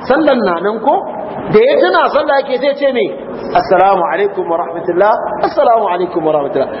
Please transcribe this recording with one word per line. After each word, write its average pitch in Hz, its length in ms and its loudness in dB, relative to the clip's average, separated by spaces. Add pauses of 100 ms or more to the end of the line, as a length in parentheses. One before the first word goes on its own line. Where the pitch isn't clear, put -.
sallan 277 340 2
na 196 220 0
nan 214 180 -2
ko?" 285 160 2 (480)
Da - 180 4
ya 554 160 4
tuna 349 320 4
sallah 294 280 0
yake 262 200 -2
sai 277 160 0
ce 277 180 0
me? 226 140 0 (440)
"Assalamu 185 520 2
alaikum 175 480 -2
wa 165 80 0
rahmatullah, 175 560 0 (260)
assalamu 233 460 2
alaikum 175 400 -2
wa 156 80 0
rahmatullah." 139 360 -2 (120)